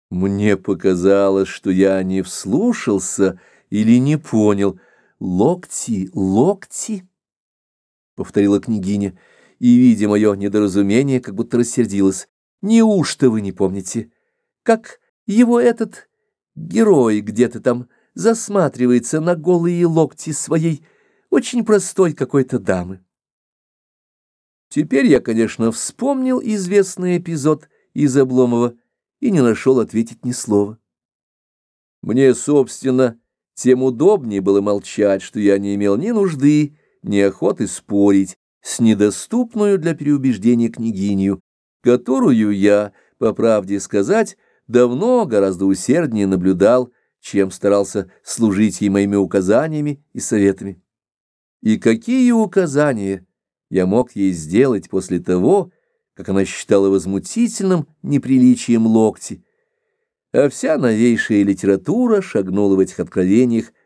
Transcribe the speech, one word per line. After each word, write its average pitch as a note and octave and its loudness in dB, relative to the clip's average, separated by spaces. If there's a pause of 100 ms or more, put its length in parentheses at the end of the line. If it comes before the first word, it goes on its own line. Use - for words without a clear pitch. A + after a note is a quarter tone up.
Мне G2 0
показалось, G2 0
что - -8
я F#2+ 2
не F#2+ -4
вслушался G2+ -4 (300)
или A2+ 2
не D3 0
понял. G2+ 0 (420)
«Локти, F#2+ -4
локти», — F3+ -2 (1080)
повторила G2+ 0
княгиня, G2+ -6 (420)
и, B2 6
видя A2 4
мое G#2 2
недоразумение, G#2 0
как G2 -14
будто A#2 -4
рассердилась. G2+ 0 (340)
«Неужто G#3 2
вы A2 -2
не G2 -8
помните, G2 -6 (520)
как - -2 (260)
его A#3 2
этот A#3 -2 (460)
герой A#2 2
где-то A2 -2
там B2 -2 (260)
засматривается D#3 0
на F3 0
голые F3 0
локти D#3+ -2
своей D#3 -4 (440)
очень A#3+ -2
простой F#3+ 0
какой-то C3 -2
дамы?» F#2 -6 (1700)
Теперь D3 0
я, C#3+ 6
конечно, A2+ -2
вспомнил B3+ -4
известный F#3 -2
эпизод D#3 -2 (240)
из C#3 0
Обломова B2 2 (440)
и A#3 -2
не E3 2
нашел B2 2
ответить A2+ -4
ни B2 -6
слова. G#2 -2 (1200)
Мне, B2+ 2
собственно, B2+ 0 (340)
тем B2+ 2
удобнее C3 0
было G2 2
молчать, G2+ -2
что - -12
я G2+ 4
не G2+ -4
имел G2+ 0
ни G3+ -4
нужды, D3+ -2 (260)
ни G2+ -2
охоты G2+ 0
спорить G2 0 (280)
с - -10
недоступную G3 0
для E3 -4
переубеждения A#2+ 0
княгинью, G2 -2 (420)
которую B2 2
я, G2+ 2 (260)
по A2+ 0
правде G2+ 0
сказать, F3+ -2 (300)
давно D3 2
гораздо G2 0
усерднее A2+ 0
наблюдал, F#2+ 2 (280)
чем F#2+ -2
старался G2+ -2 (120)
служить G#2+ 0
ей G2+ 0
моими G2+ 0
указаниями C3+ -2 (100)
и B2 -14
советами. G2 -2 (800)
И A2 -2
какие A#3+ 0
указания C#3+ -2 (420)
я F#2 0
мог A#2 0
ей G2 0
сделать F#2 -2
после F#2 -4
того, A#2+ 0 (440)
как F#2 -14
она F#2+ 0
считала G2 0
возмутительным D#3 -2 (140)
неприличием B2+ 2
локти, A2 0 (880)
а C#3 2
вся C#4+ -2
новейшая A2 2
литература B2+ 0
шагнула G2+ -2
в F#2+ 4
этих - -2
откровениях A2 0 (120)